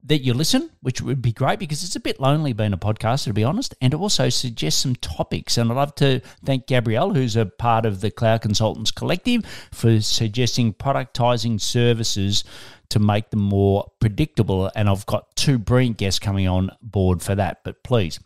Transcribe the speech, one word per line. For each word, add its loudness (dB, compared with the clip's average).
that 0
you 0
listen, 0
which -6
would -4
be 0
great -2
because -8
it's -8
a -6
bit -6
lonely 0
being 0
a -2
podcaster, -2
to -4
be 2
honest, -2
and 2
also 0
suggest -2
some 0
topics. -6
And 2
I'd -2
love -2
to 2
thank -2
Gabrielle, 2
who's 0
a 2
part 0
of -2
the -2
Cloud 2
Consultants 0
Collective, -2
for 4
suggesting 0
productizing -2
services 0
to 2
make 2
them 0
more 2
predictable. 0
And 0
I've 0
got -6
two 2
brilliant 0
guests 0
coming 0
on 2
board 2
for -2
that, -4
but -12
please 0